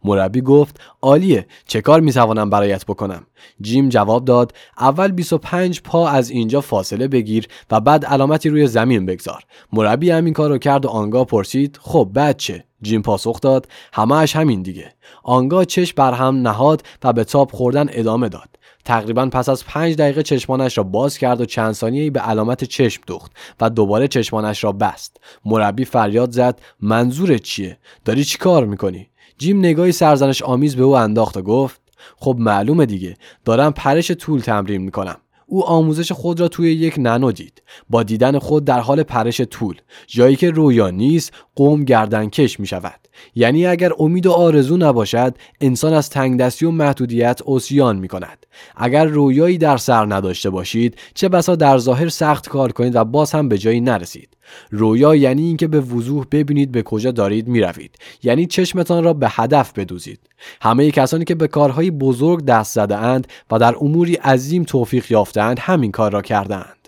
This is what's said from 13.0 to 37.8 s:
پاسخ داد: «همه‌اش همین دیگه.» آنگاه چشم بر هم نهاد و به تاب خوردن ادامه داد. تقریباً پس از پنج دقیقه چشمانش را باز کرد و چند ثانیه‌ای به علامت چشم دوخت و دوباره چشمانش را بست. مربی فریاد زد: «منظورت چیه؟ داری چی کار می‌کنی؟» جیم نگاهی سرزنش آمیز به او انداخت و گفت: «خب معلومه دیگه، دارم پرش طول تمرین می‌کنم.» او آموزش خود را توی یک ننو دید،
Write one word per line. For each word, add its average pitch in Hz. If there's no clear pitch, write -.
پاسخ 113
داد: 135
«همه‌اش 143
همین 131
دیگه.» 92
آنگاه 135
چشم 180
بر 131
هم 131
نهاد 127
و 123
به 113
تاب 139
خوردن 131
ادامه 113
داد. 87
تقریباً 117
پس 127
از 131
پنج 160
دقیقه 147
چشمانش 131
را 104
باز 110
کرد 123
و 120
چند 110
ثانیه‌ای 135
به 135
علامت 110
چشم -
دوخت -
و 113
دوباره 113
چشمانش 107
را 101
بست. 101
مربی 107
فریاد 117
زد: 123
«منظورت 123
چیه؟ 92
داری 127
چی -
کار 165
می‌کنی؟» 95
جیم 190
نگاهی 175
سرزنش 139
آمیز 131
به 127
او 135
انداخت 110
و 95
گفت: 127
«خب 127
معلومه 113
دیگه، 92
دارم 135
پرش 147
طول 156
تمرین 101
می‌کنم.» 95
او 190
آموزش 160
خود 170
را 170
توی 165
یک 160
ننو 120
دید، -